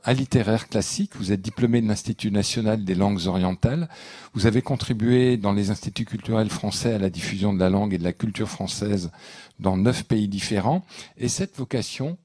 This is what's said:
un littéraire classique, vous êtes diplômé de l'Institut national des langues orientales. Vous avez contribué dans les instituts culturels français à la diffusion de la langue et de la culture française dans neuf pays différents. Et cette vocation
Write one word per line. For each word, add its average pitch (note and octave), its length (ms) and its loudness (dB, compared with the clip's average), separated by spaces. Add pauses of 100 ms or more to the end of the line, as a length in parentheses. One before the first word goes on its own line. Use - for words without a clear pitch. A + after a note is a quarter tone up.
un A#2+ 80 4
littéraire A#2 560 2
classique, - 480 -2
vous F#2+ 160 -2
êtes F#2+ 100 0
diplômé A#2 400 2
de A2 60 2
l'Institut G#2+ 420 -2
national G#2+ 540 0
des F#2+ 100 0
langues F#2+ 320 2
orientales. F#2+ 640 0 (460)
Vous G#2 120 2
avez A#2 160 4
contribué B2 720 2
dans G2+ 160 0
les G2+ 180 0
instituts - 340 -4
culturels A2 440 0
français G#2+ 440 -2
à G#2+ 60 0
la F#2+ 120 0
diffusion F#2+ 420 -2
de F#2+ 60 0
la F#2 120 4
langue G2 220 2
et F#2 60 0
de E2+ 60 -2
la F2+ 80 0
culture G#2+ 360 -4
française G2 600 -4 (480)
dans F#2+ 180 0
neuf G#2 280 2
pays G#2+ 240 2
différents. G2+ 560 0 (320)
Et A#2+ 120 -2
cette F#3 280 -4
vocation C3+ 680 -4